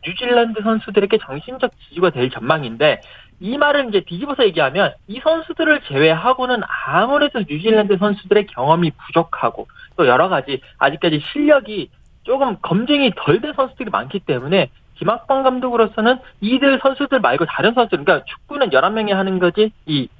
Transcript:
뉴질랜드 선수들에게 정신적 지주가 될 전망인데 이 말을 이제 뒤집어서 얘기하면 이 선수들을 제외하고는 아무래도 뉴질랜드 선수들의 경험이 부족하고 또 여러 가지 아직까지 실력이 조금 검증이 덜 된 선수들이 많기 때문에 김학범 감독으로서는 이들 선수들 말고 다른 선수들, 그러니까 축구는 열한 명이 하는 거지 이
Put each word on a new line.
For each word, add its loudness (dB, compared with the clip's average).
뉴질랜드 0
선수들에게 0
정신적 -8
지주가 0
될 -2
전망인데 -2
이 -6
말을 2
이제 0
뒤집어서 -4
얘기하면 0
이 -12
선수들을 0
제외하고는 2
아무래도 0
뉴질랜드 2
선수들의 0
경험이 2
부족하고 -2
또 4
여러 4
가지 -2
아직까지 0
실력이 0
조금 -2
검증이 0
덜 0
된 -8
선수들이 -4
많기 -6
때문에 -2
김학범 -2
감독으로서는 0
이들 2
선수들 0
말고 0
다른 0
선수들, 0
그러니까 2
축구는 -4
열한 2
명이 -2
하는 0
거지 0
이 -2